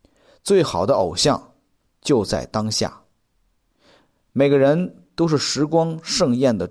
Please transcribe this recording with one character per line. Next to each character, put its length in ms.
最 180
好 240
的 80
偶 220
像 400
就 220
在 240
当 220
下。 320
每 160
个 80
人 480
都 120
是 100
时 280
光 380
盛 320
宴 220
的 140